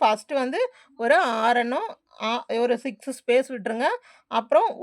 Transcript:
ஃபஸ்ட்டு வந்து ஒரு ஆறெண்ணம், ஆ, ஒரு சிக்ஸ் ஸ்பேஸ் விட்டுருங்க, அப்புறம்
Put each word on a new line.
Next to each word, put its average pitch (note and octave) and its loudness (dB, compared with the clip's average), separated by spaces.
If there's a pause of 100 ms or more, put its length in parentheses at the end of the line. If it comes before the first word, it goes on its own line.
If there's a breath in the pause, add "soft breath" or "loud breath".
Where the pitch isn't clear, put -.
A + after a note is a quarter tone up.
ஃபஸ்ட்டு C#4+ 2
வந்து C4+ -4 (440 soft breath)
ஒரு A#3 4 (340)
ஆறெண்ணம், A#3+ 0 (380)
ஆ, - -2 (360)
ஒரு A#3+ 2 (100)
சிக்ஸ் B3+ -10
ஸ்பேஸ் B3+ 0
விட்டுருங்க, A3+ -4 (520 soft breath)
அப்புறம் D4+ 4 (160)